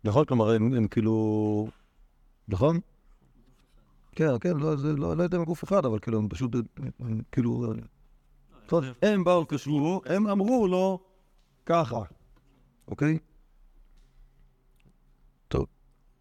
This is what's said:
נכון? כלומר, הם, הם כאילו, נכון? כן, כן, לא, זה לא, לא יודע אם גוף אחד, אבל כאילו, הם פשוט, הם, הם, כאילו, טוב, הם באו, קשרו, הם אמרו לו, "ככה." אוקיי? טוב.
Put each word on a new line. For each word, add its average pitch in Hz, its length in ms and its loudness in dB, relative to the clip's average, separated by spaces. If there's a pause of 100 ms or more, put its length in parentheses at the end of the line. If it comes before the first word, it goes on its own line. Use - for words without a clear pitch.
נכון? 110 220 2
כלומר, 113 260 2
הם, 113 220 2
הם 113 140 2
כאילו, 107 800 0 (800)
נכון? 135 320 2 (1300)
כן, 143 300 0
כן, 175 160 0
לא, 151 180 0
זה 147 180 -2
לא, 170 240 -2
לא 175 60 2
יודע 175 140 0
אם 170 60 0
גוף 160 200 -4
אחד, 190 220 2
אבל 107 140 0
כאילו, 113 180 -2
הם 107 120 0
פשוט, 120 260 -6
הם, 123 340 -6 (100)
הם, 113 220 -6 (100)
כאילו, 120 420 -2 (920)
טוב, 165 180 2 (180)
הם 202 220 2
באו, 175 220 4
קשרו, 151 600 -2
הם 196 220 2
אמרו 202 400 2
לו, 185 320 0 (680)
"ככה." 131 360 0 (880)
אוקיי? 151 300 0 (2250)
טוב. 69 180 -2 (560)